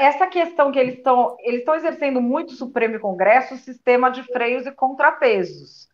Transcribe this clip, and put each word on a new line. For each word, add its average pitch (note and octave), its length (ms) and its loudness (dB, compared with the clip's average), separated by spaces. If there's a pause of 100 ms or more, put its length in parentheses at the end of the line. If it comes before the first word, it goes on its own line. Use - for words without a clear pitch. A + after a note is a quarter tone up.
essa C#4+ 260 4
questão E4+ 440 0
que C4+ 80 0
eles B3+ 240 -2
tão, B3 380 2
eles A#3+ 240 -4
tão D#4 100 2
exercendo D4 460 -2
muito C#4+ 300 -4
o - 40 -18
Supremo A3+ 400 -4
e A3 40 -8
Congresso G#3+ 560 0
o - 20 -16
sistema B3 520 0
de B3 140 -8
freios B3 420 -4
e C#4 60 -10
contrapesos. B3+ 1200 -2